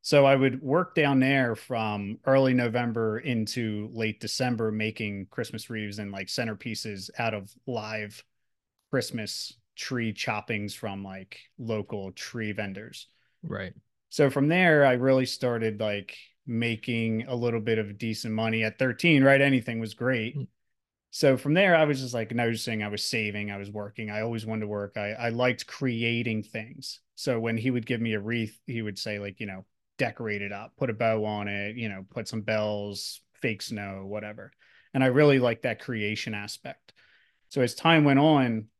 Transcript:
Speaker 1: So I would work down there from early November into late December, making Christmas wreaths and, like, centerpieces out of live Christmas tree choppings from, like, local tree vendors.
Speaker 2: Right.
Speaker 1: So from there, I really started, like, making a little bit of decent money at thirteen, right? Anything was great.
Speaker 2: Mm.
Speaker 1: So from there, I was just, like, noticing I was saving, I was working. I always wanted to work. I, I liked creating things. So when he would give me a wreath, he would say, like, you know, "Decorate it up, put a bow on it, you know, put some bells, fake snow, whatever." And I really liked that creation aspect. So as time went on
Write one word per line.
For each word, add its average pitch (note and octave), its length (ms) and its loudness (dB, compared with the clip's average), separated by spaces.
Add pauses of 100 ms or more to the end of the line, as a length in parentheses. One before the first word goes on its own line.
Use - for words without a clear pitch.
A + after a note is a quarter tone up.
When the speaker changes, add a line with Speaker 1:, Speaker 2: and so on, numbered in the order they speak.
Speaker 1:
So C#3+ 240 6
I C#3 100 8
would C3+ 240 2
work D#3 340 0
down C#3 240 4
there C3 380 4
from G#2+ 720 -4
early C3+ 260 6
November A#2 680 0
into A2 680 -2
late A2+ 300 -4
December, A2+ 500 -2
making G#2+ 600 -4
Christmas A2+ 400 -10
wreaths G#2+ 260 -8
and, G2+ 160 -10
like, G2 140 -10
centerpieces A2 840 -8 (100)
out A#2 140 0
of G#2 180 -10 (160)
live G#2+ 560 -8 (680)
Christmas - 640 -4 (220)
tree A#2 360 -4
choppings G#2 600 -4
from, G2 300 -8
like, F#2+ 360 -14 (160)
local G#2 560 -6
tree G#2+ 400 -8
vendors. G2+ 540 -8 (360)
Speaker 2:
Right. F#2+ 300 -8 (380)
Speaker 1:
So C#3+ 180 4
from C#3 200 2
there, E3 360 6
I C3 80 8
really C3 320 4
started, A2+ 560 -2
like, G#2 380 -4 (280)
making A#2 800 -2
a C3 80 -6
little A#2 260 0
bit A2 180 0
of G2+ 200 -6
decent A2+ 360 -4
money A2 300 0
at A2 140 -2
thirteen, C3+ 460 4
right? C#3 160 8
Anything B2+ 400 2
was A2 140 -6
great. A#2+ 420 -2
Speaker 2:
Mm. C3 100 -6 (640)
Speaker 1:
So C3+ 260 4
from C#3+ 180 0
there, F#3 220 6
I D#3 80 6
was C#3+ 160 2
just, B2+ 120 -6
like, A2+ 220 -4
noticing A#2 480 -2
I G#2 60 -4
was G#2 160 -4
saving, G#2 480 -4
I G2+ 40 -8
was G2 140 -10
working. G#2 400 -8
I G#2+ 120 -4
always A#2 220 -4
wanted A2 180 -4
to G#2+ 40 -4
work. G#2 300 -6
I, G#2 160 -4
I A#2+ 160 -4
liked B2 380 0
creating A#2 760 -2
things. B2 560 -12 (160)
So B2 240 -2
when A2+ 180 -2
he A#2+ 140 0
would B2 160 -2
give A#2 140 -2
me A2+ 140 0
a G#2 60 -2
wreath, A2 460 -4
he A#2 160 -8
would G#2 160 -8
say, G#2 220 -6
like, G2+ 180 -10
you A2 80 -8
know, F#2+ 180 -12 (320)
"Decorate A2 460 -4
it G2+ 100 -8
up, G2+ 240 -12
put B2+ 140 -2
a - 20 -4
bow A2 320 0
on G#2 220 -4
it, G2+ 300 -6
you A#2 120 -6
know, F#2+ 220 -10
put A2 160 -10
some A2+ 140 -6
bells, G#2 800 -4 (200)
fake A2 220 -2
snow, G2 420 -8
whatever." G#2 460 -12 (420)
And C3 120 4
I - 20 6
really C#3 320 6
liked A#2+ 240 2
that A#2 180 -2
creation G#2+ 540 -4
aspect. - 580 -12 (560)
So C3+ 140 0
as B2 140 0
time E3 260 8
went C#3 160 6
on C3 480 4 (140)